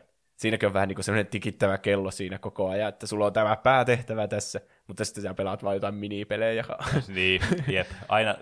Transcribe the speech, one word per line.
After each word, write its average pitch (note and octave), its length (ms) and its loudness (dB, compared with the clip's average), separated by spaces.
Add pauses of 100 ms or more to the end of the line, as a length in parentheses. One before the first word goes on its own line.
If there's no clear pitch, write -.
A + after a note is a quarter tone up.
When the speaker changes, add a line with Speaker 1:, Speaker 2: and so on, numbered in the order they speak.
(380)
Speaker 1:
Siinäkin A2 300 0
on G2 60 -2
vähän G2 140 2
niinku F#2+ 160 -4
semmonen G#2 240 0
tikittävä G2 500 -2
kello G2 340 0
siinä F#2 280 -8
koko F#2+ 300 -4
ajan, G2+ 200 -2
että G2+ 180 -12
sulla G#2 180 0
on G2+ 80 2
tämä A2 220 4
päätehtävä A#2+ 720 2
tässä, - 340 -4 (260)
mutta G2+ 180 -4
sitten - 180 -8
sä G2 100 -4
pelaat G2 300 -4
vaan G2 120 0
jotain G2+ 200 -4
minipelejä. G#2 680 -2 (260)
<laughs> C#3 260 0
Speaker 2:
Niin, F#2 260 4 (260)
jep. F#2 200 2 (220)
Aina G#2+ 320 4